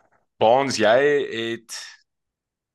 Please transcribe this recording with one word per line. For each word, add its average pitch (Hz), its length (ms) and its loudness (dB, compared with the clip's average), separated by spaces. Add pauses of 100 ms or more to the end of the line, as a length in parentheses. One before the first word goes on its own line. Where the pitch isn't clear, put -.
(380)
Baans, 120 400 2
jy 107 200 4 (340)
het, 113 420 -10 (1000)